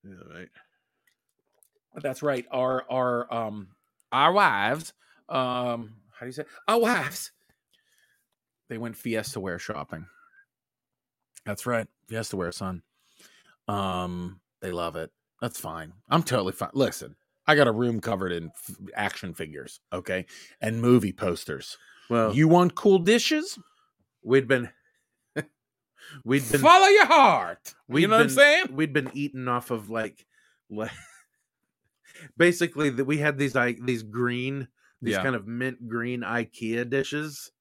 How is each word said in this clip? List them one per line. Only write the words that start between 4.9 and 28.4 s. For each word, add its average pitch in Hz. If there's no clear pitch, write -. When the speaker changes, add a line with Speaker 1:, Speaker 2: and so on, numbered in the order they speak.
Speaker 2:
um, 123
how -
do 120
you 131
say? 147
Our 226
wives. 190
They 120
went 117
Fiesta 110
wear 90
shopping. 80
That's 104
right. 117
Fiesta 113
wear, 87
son. 92
Um, 90
they 92
love 85
it. 80
That's 120
fine. 82
I'm 160
totally 98
fine. -
Listen, 120
I 156
got 143
a 117
room 117
covered 95
in 85
f-, -
action 98
figures, 73
okay? 92
And 113
movie 117
posters. -
Speaker 1:
Well, 113
Speaker 2:
You 151
want 175
cool 196
dishes? 240
Speaker 1:
we'd 123
been, 123
<laughs> -
we'd 127
been, 143
Speaker 2:
Follow 370
your 403
heart. 190
Speaker 1:
we'd 135
Speaker 2:
You 190
know 214
what 226
I'm 233
Speaker 1:
been, -
Speaker 2:
saying? 294